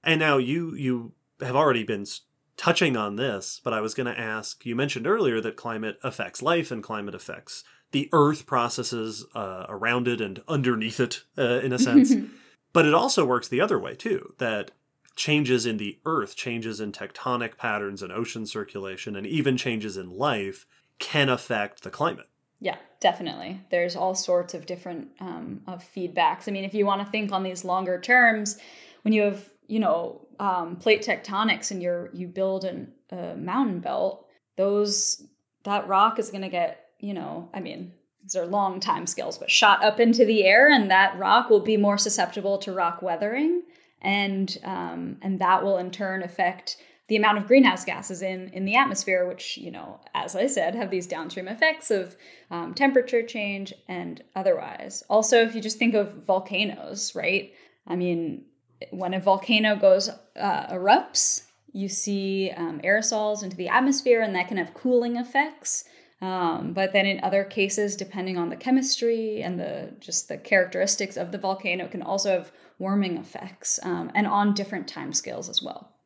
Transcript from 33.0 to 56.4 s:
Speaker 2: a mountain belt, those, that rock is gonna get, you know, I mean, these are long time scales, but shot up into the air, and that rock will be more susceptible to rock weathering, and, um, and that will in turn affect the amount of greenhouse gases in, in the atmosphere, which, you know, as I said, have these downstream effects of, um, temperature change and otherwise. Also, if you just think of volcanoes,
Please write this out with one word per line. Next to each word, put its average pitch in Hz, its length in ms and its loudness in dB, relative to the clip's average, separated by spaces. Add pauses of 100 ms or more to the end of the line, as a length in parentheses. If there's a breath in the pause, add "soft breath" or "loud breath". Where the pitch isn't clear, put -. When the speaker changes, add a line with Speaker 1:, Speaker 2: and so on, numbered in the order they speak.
Speaker 2:
a 175 260 -10
mountain 196 420 -2
belt, - 480 -4 (300 soft breath)
those, 202 640 0 (400)
that 202 240 -2
rock 202 320 4
is 220 100 -4
gonna 190 200 -8
get, 175 320 -4 (180)
you 202 140 -6
know, 165 400 -8
I 196 60 -8
mean, 175 340 -12 (300)
these 196 120 -10
are 175 120 -2
long 190 320 -2
time 175 260 -2
scales, - 320 -6
but - 140 -4
shot 208 320 6
up 208 160 4
into 233 260 8
the 208 200 4
air, 226 260 10
and 220 180 6
that 185 300 6
rock 220 300 4
will 208 100 10
be 220 180 2
more 202 200 4
susceptible 202 600 0
to 196 120 -8
rock 175 320 -2
weathering, 233 580 0 (400 soft breath)
and, 196 600 0
um, 175 580 -8
and 190 180 -2
that 185 240 4
will 196 140 2
in 180 140 -4
turn 190 320 -6
affect 180 540 -4 (300 soft breath)
the 214 100 2
amount 214 200 4
of 208 80 -4
greenhouse 233 400 8
gases 185 380 -8
in, 185 260 -6
in 190 160 -4
the 202 100 0
atmosphere, 190 520 2
which, - 300 -10
you - 120 -12
know, - 300 -16 (160)
as - 200 -4
I 208 120 0
said, 185 260 0
have 220 160 -4
these 180 160 -4
downstream 180 420 -8
effects 311 440 0
of, 185 240 -2 (340 loud breath)
um, 170 240 -8
temperature 254 480 4
change 202 500 -6 (160)
and 175 360 -10 (120)
otherwise. 185 720 -2
Also, 220 360 6
if 226 100 0
you 226 80 -6
just 214 160 -6
think 226 160 2
of 202 320 0
volcanoes, 190 880 -2